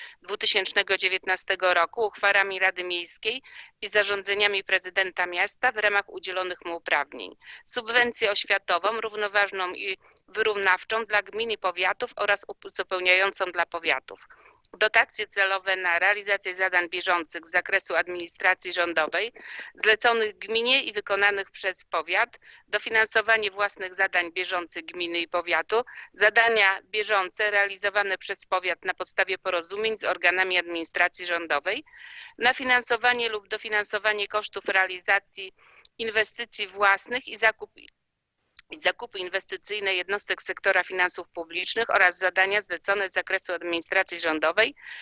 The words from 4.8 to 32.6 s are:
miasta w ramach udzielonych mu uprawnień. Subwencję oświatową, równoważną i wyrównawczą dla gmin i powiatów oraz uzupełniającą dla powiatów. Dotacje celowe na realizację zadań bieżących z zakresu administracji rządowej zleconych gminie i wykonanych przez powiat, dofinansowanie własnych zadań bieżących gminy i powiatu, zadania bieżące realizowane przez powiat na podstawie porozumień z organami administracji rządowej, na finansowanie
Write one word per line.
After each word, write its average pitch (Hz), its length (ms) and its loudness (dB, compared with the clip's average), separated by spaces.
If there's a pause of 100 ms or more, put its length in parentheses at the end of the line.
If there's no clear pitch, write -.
miasta 190 460 -2
w 214 40 -20
ramach 202 320 2
udzielonych 185 560 -6
mu 170 120 -6
uprawnień. 139 600 -4 (280)
Subwencję 233 640 0
oświatową, 202 720 0
równoważną 202 720 -2
i 190 240 -6 (300)
wyrównawczą 202 760 0
dla 208 180 0
gmin 220 280 -6
i 202 80 -4
powiatów 185 580 -2
oraz 202 280 0 (200)
uzupełniającą 185 800 0
dla 175 220 -2
powiatów. 160 640 -4 (500)
Dotacje 214 480 2
celowe 190 500 0
na 175 220 0
realizację 196 560 0
zadań 180 340 0
bieżących 175 580 -2
z - 40 -18
zakresu 180 440 -2
administracji 175 800 -2
rządowej 170 600 0 (420)
zleconych 220 640 2
gminie 233 460 2
i 214 80 -8
wykonanych 202 580 0
przez - 340 -6
powiat, 180 540 -2 (300)
dofinansowanie 220 840 2
własnych 190 440 -4
zadań 185 380 0
bieżących 175 520 -6
gminy 170 360 -4
i 165 80 -4
powiatu, 175 560 0 (280)
zadania 208 720 4
bieżące 208 680 0
realizowane 196 680 0
przez - 280 -10
powiat 180 380 -2
na 185 100 -2
podstawie 185 440 -2
porozumień 196 600 -4
z - 60 -8
organami 180 540 2
administracji 175 680 -2
rządowej, 170 580 -2 (540)
na 247 160 4
finansowanie 240 760 2